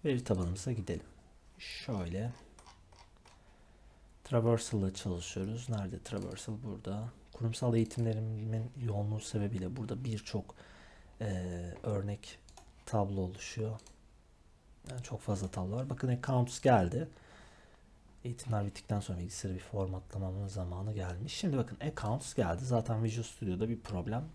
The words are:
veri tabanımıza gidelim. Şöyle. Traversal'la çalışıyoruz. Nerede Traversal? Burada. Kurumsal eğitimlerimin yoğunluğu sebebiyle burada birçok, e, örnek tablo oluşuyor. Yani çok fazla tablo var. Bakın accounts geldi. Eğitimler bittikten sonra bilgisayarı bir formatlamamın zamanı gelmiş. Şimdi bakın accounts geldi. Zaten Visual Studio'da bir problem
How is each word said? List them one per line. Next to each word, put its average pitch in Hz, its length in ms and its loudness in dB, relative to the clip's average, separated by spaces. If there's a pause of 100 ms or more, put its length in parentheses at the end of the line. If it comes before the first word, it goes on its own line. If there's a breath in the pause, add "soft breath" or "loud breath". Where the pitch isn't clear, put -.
veri 131 200 2
tabanımıza 92 480 2
gidelim. 90 340 -2 (520)
Şöyle. 101 720 -4 (1900 loud breath)
Traversal'la 113 720 4
çalışıyoruz. 95 760 -4
Nerede 98 340 -2
Traversal? 95 500 -6 (120)
Burada. 104 440 -6 (240)
Kurumsal 117 420 2
eğitimlerimin 110 960 2 (140)
yoğunluğu 104 360 2
sebebiyle 101 560 -2
burada 117 280 -4
birçok, 107 500 -4 (680 loud breath)
e, 110 60 -2 (560)
örnek 104 560 -2 (480)
tablo 98 340 2
oluşuyor. 110 600 -2 (1080)
Yani 123 120 -6
çok 117 180 -6
fazla 98 280 0
tablo 95 280 -2
var. 135 140 -2
Bakın 127 180 0
accounts 123 520 4
geldi. 98 480 8 (1160 loud breath)
Eğitimler 110 420 0
bittikten 101 340 -2
sonra 92 180 -4
bilgisayarı 92 400 -4
bir 90 40 -8
formatlamamın 95 840 -2
zamanı 92 440 -2
gelmiş. 95 400 -4
Şimdi 160 240 2
bakın 113 240 0
accounts - 540 -2
geldi. 87 300 2
Zaten 117 400 4
Visual 113 200 0
Studio'da 101 440 0
bir 113 120 -2
problem 107 440 -2 (100)